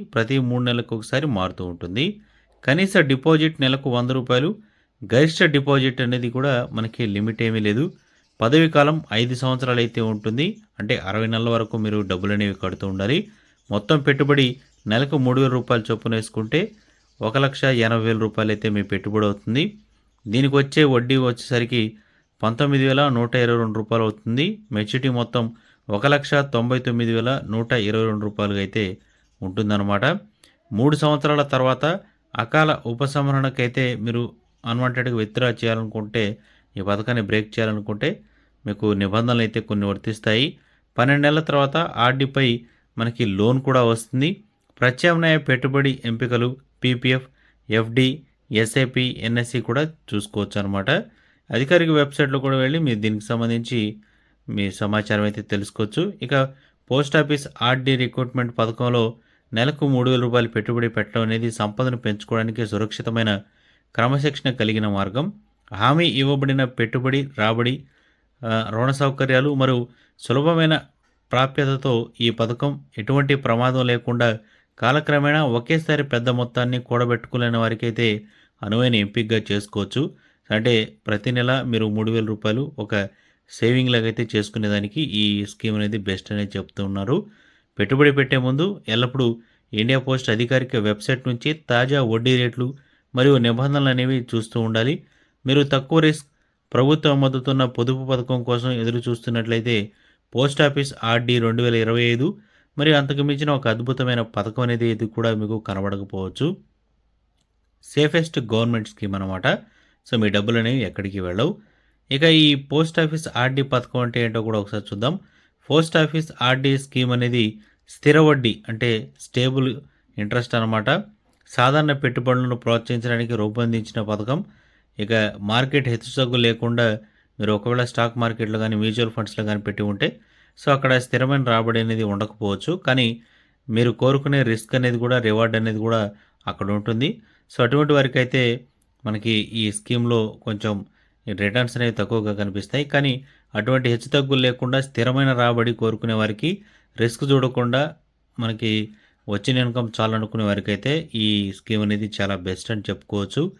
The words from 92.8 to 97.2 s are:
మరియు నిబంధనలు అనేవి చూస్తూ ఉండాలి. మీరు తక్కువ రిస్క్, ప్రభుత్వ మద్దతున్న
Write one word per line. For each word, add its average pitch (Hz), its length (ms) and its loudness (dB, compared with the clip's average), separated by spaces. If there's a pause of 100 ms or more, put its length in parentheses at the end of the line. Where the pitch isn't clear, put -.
మరియు 135 240 6
నిబంధనలు 131 540 2
అనేవి 127 340 0
చూస్తూ 113 360 -4
ఉండాలి. 113 340 0 (500)
మీరు 135 220 4
తక్కువ 139 320 2
రిస్క్, 156 280 2 (440)
ప్రభుత్వ 151 440 4
మద్దతున్న 135 500 2